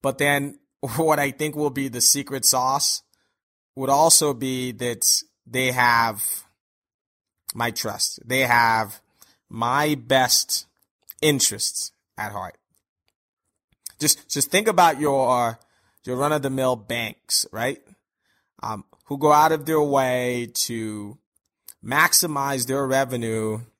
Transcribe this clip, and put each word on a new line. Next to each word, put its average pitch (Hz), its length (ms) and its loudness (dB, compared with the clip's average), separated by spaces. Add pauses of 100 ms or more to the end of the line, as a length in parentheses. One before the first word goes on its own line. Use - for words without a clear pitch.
But 135 160 -4
then 143 420 -2 (220)
<laughs> 117 160 -6
what 156 200 2
I 143 140 0
think 151 240 -4
will 147 140 0
be 135 180 -4
the 120 140 -4
secret 135 420 0
sauce 131 600 0 (720)
would 135 140 -4
also 151 440 4
be 127 400 -4
that 117 500 0 (220)
they 127 260 -2
have 117 720 2 (1120)
my 117 160 -4
trust. - 560 -6
They 127 140 0
have 113 600 2 (480)
my 135 460 -2
best 127 720 0 (560)
interests - 720 -2 (240)
at 104 160 -8
heart. 95 240 -12 (1400)
Just, - 300 -2
just - 220 -2
think 208 160 2
about 170 320 4
your, 127 580 0 (460)
your 123 140 -6
run-of-the-mill 135 580 0
banks, 113 760 -4
right? 120 280 -4 (840)
Um, 107 220 -8 (220)
who 143 120 -6
go 151 140 4
out 151 200 6
of 151 140 -2
their 156 160 2
way 127 720 0
to 110 640 -6 (680)
maximize 139 840 0
their 135 180 0
revenue 117 760 -2 (180)